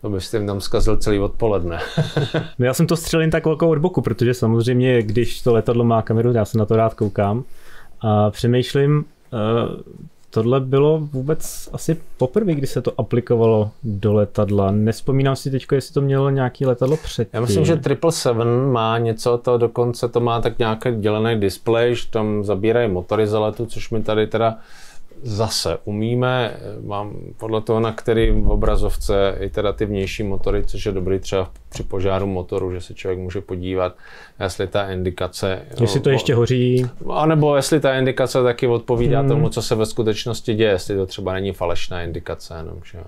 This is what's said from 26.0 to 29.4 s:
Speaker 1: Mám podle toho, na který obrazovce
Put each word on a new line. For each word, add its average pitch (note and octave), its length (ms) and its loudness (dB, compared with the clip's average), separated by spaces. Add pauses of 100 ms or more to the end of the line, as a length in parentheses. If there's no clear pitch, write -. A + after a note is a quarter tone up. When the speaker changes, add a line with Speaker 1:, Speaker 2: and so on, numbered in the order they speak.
Speaker 1:
Mám G2+ 300 -8 (200)
podle A2 240 -4
toho, A2+ 200 0
na A2+ 120 0
který A2+ 380 2 (160)
obrazovce G2 920 2